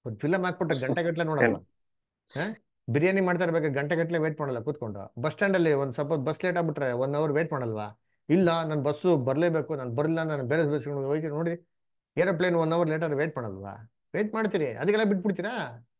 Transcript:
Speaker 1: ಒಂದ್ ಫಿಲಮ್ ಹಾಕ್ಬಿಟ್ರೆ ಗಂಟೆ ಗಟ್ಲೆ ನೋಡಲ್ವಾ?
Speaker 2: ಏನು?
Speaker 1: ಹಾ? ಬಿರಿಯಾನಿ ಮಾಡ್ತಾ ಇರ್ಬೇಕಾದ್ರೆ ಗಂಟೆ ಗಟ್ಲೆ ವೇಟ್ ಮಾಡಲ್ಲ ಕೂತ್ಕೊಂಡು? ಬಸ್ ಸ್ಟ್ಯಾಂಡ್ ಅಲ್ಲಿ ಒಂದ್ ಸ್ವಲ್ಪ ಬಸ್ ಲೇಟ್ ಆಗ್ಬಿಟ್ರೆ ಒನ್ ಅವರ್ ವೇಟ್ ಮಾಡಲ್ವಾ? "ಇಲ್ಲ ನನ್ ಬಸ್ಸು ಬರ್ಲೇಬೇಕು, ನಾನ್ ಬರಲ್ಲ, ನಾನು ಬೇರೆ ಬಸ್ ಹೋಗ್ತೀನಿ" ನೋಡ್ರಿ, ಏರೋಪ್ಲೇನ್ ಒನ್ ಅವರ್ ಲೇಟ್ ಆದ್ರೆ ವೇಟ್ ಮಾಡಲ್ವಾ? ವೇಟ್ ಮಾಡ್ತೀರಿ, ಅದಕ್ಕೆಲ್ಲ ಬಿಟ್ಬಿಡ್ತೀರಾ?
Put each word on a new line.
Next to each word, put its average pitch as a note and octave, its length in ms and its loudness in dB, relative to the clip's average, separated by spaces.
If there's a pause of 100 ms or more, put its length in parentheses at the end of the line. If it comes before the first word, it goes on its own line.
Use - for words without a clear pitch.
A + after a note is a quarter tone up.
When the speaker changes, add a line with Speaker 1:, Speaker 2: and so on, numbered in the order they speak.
Speaker 1:
ಒಂದ್ A2 140 -8
ಫಿಲಮ್ F3+ 260 0
ಹಾಕ್ಬಿಟ್ರೆ D#3+ 420 -2
ಗಂಟೆ E3 160 0
ಗಟ್ಲೆ E3+ 200 0
ನೋಡಲ್ವಾ? D3 260 4
Speaker 2:
ಏನು? - 100 0 (720)
Speaker 1:
ಹಾ? F#3+ 240 -4 (340)
ಬಿರಿಯಾನಿ F3+ 320 4
ಮಾಡ್ತಾ F3+ 240 2
ಇರ್ಬೇಕಾದ್ರೆ D#3 360 0
ಗಂಟೆ D3 140 0
ಗಟ್ಲೆ E3 220 0
ವೇಟ್ D#3 220 0
ಮಾಡಲ್ಲ C3+ 200 -4
ಕೂತ್ಕೊಂಡು? A2 640 -8
ಬಸ್ D3+ 100 0
ಸ್ಟ್ಯಾಂಡ್ G3 260 2
ಅಲ್ಲಿ D#3+ 160 4
ಒಂದ್ C#3 200 0
ಸ್ವಲ್ಪ D3 200 -2
ಬಸ್ D#3 300 -2
ಲೇಟ್ F3+ 140 0
ಆಗ್ಬಿಟ್ರೆ D3 340 0
ಒನ್ C3 240 -2
ಅವರ್ D3+ 160 0
ವೇಟ್ C#3+ 200 0
ಮಾಡಲ್ವಾ? A2 500 -6 (280)
"ಇಲ್ಲ E3 340 4
ನನ್ D3+ 200 -2
ಬಸ್ಸು D3+ 340 2
ಬರ್ಲೇಬೇಕು, D3+ 580 0
ನಾನ್ B2+ 200 -8
ಬರಲ್ಲ, D#3+ 280 0
ನಾನು D3+ 200 -2
ಬೇರೆ D3 200 2
ಬಸ್ C#3+ 240 0
ಹೋಗ್ತೀನಿ" C#3+ 400 -2
ನೋಡ್ರಿ, E3+ 420 -4 (480)
ಏರೋಪ್ಲೇನ್ F3+ 380 2
ಒನ್ D#3+ 180 2
ಅವರ್ E3+ 160 2
ಲೇಟ್ D#3 140 -2
ಆದ್ರೆ D3+ 140 0
ವೇಟ್ D3+ 200 -2
ಮಾಡಲ್ವಾ? G2+ 560 -10 (220)
ವೇಟ್ G#3+ 180 -2
ಮಾಡ್ತೀರಿ, G3+ 340 0
ಅದಕ್ಕೆಲ್ಲ E3 360 0
ಬಿಟ್ಬಿಡ್ತೀರಾ? F#3+ 840 -2 (120)